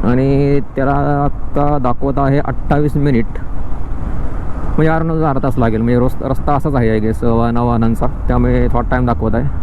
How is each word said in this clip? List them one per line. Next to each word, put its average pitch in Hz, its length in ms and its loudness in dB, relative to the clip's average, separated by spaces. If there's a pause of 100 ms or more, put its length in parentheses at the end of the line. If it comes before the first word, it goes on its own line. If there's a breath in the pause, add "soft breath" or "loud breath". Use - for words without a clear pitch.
आणि 139 520 2
त्याला 143 640 0
आत्ता 143 540 0
दाखवत 127 380 0
आहे 139 220 2
अठ्ठावीस 147 580 0
मिनिट, 139 300 2 (1500)
म्हणजे 156 120 2
अर्धा, 160 420 0
अर्धा 139 120 -2
तास 131 160 0
लागेल. 113 240 2
म्हणजे 120 180 2
रस्ता, 127 280 0
रस्ता 131 240 0
असाच 139 220 0
आहे, 110 260 2
I - 20 -4
guess, 110 220 -2
वाहना-, 117 380 2
वाहनांचा, 117 440 0
त्यामुळे 123 680 0
थोडा 120 180 0
टाइम 127 160 0
दाखवत 113 280 0
आहे. 131 140 0 (140)